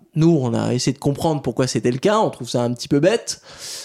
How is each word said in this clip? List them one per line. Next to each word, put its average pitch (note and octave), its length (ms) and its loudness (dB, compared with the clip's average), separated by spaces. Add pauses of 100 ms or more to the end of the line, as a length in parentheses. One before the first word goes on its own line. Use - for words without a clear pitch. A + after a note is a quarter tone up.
(160)
nous, E3 260 6
on A#2+ 120 0
a A2 200 0
essayé B2+ 200 0
de - 60 -10
comprendre C#3+ 440 -2
pourquoi C3 240 -2
c'était B2 240 0
le B2+ 80 -2
cas, G#3 200 2
on F3 120 0
trouve A#2+ 180 -12
ça B2 140 -2
un A#2+ 100 0
petit - 140 -12
peu D3 120 2
bête. G3 420 0 (440)